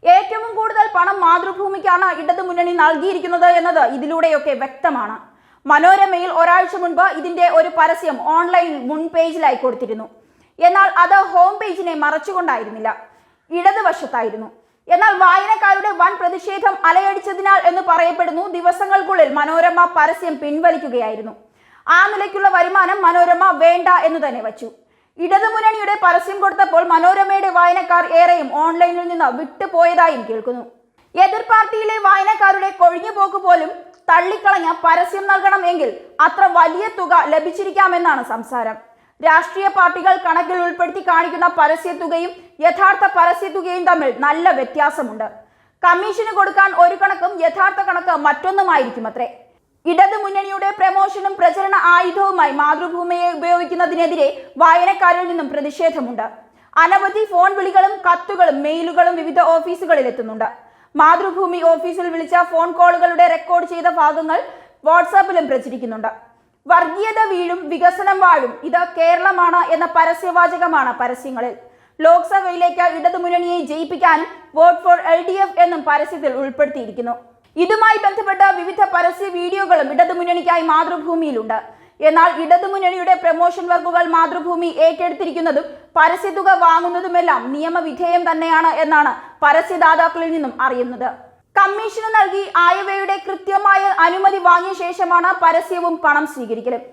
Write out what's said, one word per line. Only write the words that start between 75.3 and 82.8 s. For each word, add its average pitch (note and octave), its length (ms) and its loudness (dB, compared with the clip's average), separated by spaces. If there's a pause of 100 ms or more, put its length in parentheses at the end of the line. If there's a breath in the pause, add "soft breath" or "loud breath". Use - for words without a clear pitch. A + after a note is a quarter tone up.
എഫ് G4 200 -6
എന്നും F4 240 0
പരസ്യത്തിൽ D4+ 440 -2 (100)
ഉൾപ്പെടുത്തിയിരിക്കുന്നു. B3+ 720 -6 (480)
ഇതുമായി G#4+ 420 4
ബന്ധപ്പെട്ട G4 380 0 (160)
വിവിധ F4+ 220 -4 (120)
പരസ്യ F4 340 -2 (120)
വീഡിയോകളും F4 540 0
ഇടതുമുന്നണിക്കായി F4 800 0
മാതൃഭൂമിയിലുണ്ട്. D#4 880 -2 (500 soft breath)
എന്നാൽ E4 220 4 (120)
ഇടതുമുന്നണിയുടെ F#4 720 0 (100)